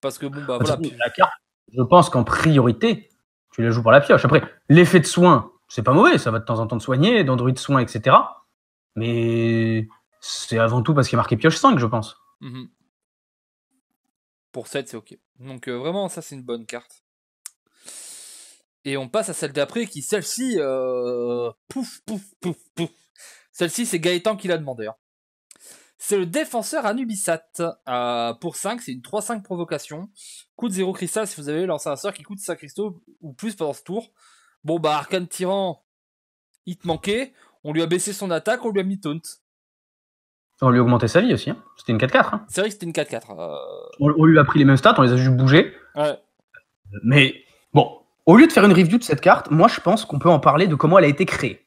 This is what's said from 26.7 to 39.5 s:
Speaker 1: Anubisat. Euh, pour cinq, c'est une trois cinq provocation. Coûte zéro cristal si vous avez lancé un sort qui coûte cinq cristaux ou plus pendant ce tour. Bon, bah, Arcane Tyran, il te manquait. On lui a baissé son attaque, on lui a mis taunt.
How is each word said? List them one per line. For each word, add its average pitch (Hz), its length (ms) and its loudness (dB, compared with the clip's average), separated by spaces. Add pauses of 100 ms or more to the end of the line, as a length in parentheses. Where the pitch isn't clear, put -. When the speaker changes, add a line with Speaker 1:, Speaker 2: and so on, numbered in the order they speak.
Speaker 1:
Anubisat. 214 580 -6 (460)
Euh, 120 460 -4
pour 170 200 -12
cinq, 233 260 -8
c'est 131 120 -12
une 127 80 -14
trois 208 200 -8
cinq 214 220 -10
provocation. 170 680 -10 (460)
Coûte 233 160 -8
zéro 185 220 -4
cristal 190 340 -6
si 156 140 -16
vous 143 80 -10
avez 160 160 -4
lancé 160 240 -6
un 143 60 -6
sort 196 180 -10
qui - 100 -20
coûte 196 160 -16
cinq 170 180 -10
cristaux 180 440 -12 (180)
ou 151 140 -18
plus 214 220 -12
pendant 147 180 -6
ce - 100 -16
tour. 208 280 -10 (520)
Bon, 165 160 -4
bah, 151 160 0
Arcane 175 320 -6
Tyran, 185 560 -6 (840)
il 180 100 -12
te - 100 -12
manquait. 202 460 -6 (300)
On 151 100 -10
lui 160 80 -2
a 165 60 -2
baissé 180 260 -4
son 196 180 -10
attaque, 214 320 -4
on 240 60 -4
lui 196 100 -2
a 185 40 -2
mis 196 160 -6
taunt. 160 200 -6 (1400)